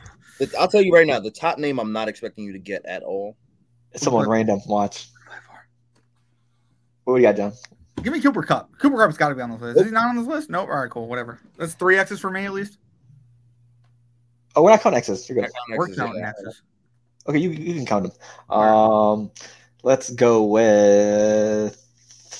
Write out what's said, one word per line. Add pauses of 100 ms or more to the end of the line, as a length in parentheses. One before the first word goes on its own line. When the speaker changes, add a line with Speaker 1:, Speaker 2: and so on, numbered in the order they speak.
(380)
Speaker 1:
The,
I'll
tell
you
right
now,
the
top
name
I'm
not
expecting
you
to
get
at
all. (560)
Speaker 2:
It's
someone
Speaker 3:
Cooper
Speaker 2:
random.
Watch. (180)
Speaker 3:
By (120)
far. (1400)
Speaker 2:
What
we
got,
John? (500)
Speaker 3:
Give
me
Cooper
Kupp.
Cooper
Kupp's
gotta
be
on
this
list.
Is
he
Speaker 1:
Nope.
Speaker 3:
not
on
this
list?
Nope.
All
right,
cool.
Whatever. (160)
That's
three
X's
for
me
at
least. (1800)
Speaker 2:
Oh,
we're
not
counting
X's.
You're
good.
Speaker 1:
Not
counting
Speaker 3:
We're
Speaker 1:
X's,
Speaker 3:
counting
Speaker 1:
yeah.
Speaker 3:
X's. (680)
Speaker 2:
Okay,
you,
you
can
count
them. (360)
Speaker 3:
All
right.
Speaker 2:
Um, (520)
let's
go
with, (640)